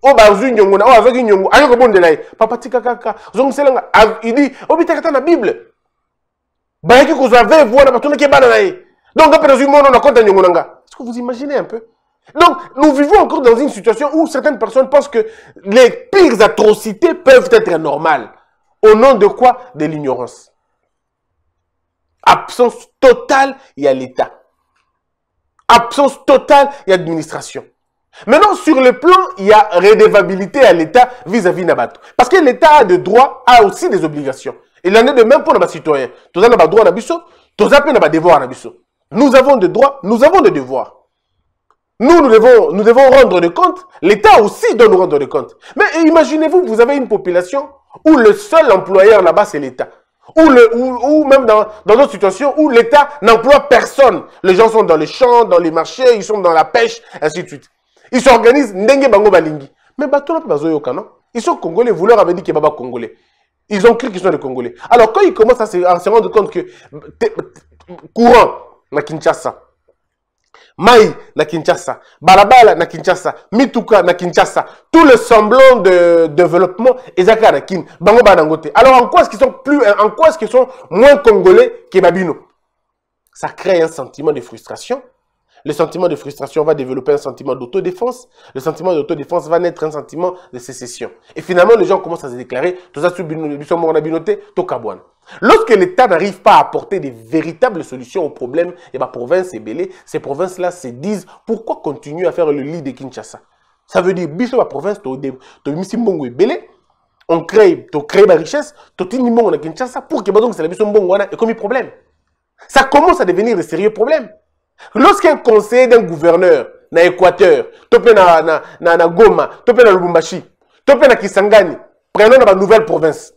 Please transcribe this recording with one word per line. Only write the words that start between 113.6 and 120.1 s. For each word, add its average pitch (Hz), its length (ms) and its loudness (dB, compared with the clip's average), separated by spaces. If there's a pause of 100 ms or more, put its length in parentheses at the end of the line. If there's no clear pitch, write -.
sérieux 196 280 -4
problèmes. 240 380 -4 (640)
Lorsqu'un 311 440 2
conseiller 233 500 0
d'un 233 140 4
gouverneur, 170 640 0 (240)
na 170 140 2
Équateur, 180 640 0 (220)
topé 226 240 4
na, 180 280 4
na, 160 200 -4 (200)
na, 170 160 0
na 170 100 2
Goma, 165 420 2 (160)
topé 240 200 4
na 214 60 4
Lubumbashi, 175 520 -2 (420)